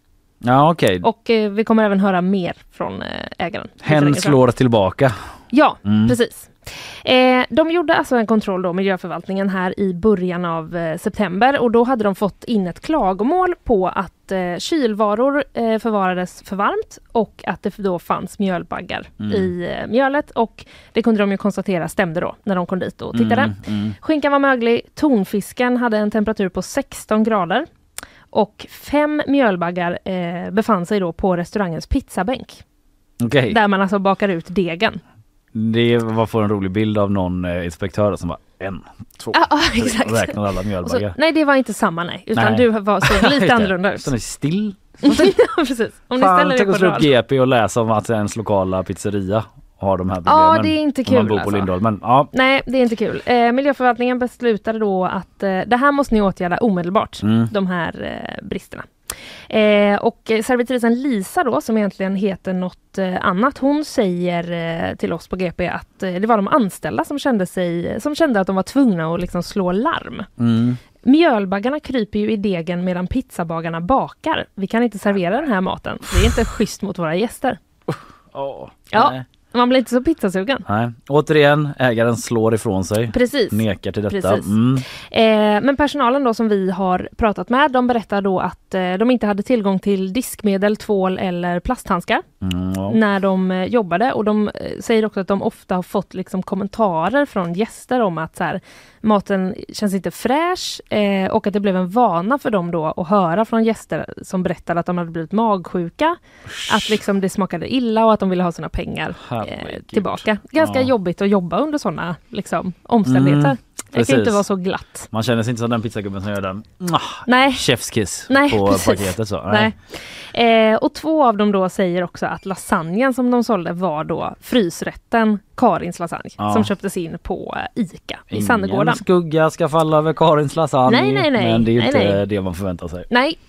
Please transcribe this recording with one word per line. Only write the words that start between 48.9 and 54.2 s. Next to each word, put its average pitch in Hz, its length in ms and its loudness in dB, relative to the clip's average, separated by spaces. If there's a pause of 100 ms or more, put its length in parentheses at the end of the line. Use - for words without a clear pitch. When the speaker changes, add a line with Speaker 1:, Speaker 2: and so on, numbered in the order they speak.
Speaker 1:
har 95 200 0
de 92 120 -2
här 92 160 -2
Speaker 2:
Ja, 320 280 6
Speaker 1:
problemen. 320 80 2
Speaker 2:
det 320 60 0 (120)
är - 20 0
inte 269 260 0
Speaker 1:
Om 262 60 4
man 240 80 6
Speaker 2:
kul, 208 60 0
Speaker 1:
bor - 80 2
på - 60 2
Speaker 2:
alltså. 101 140 0
Speaker 1:
Lindholmen. 95 460 0
Ja. 131 300 4
Speaker 2:
Nej, 262 340 2
det 247 120 -2
är 254 40 4
inte 226 140 0
kul. - 300 -4
Eh, 240 260 4
miljöförvaltningen 247 640 0
beslutade 226 600 -2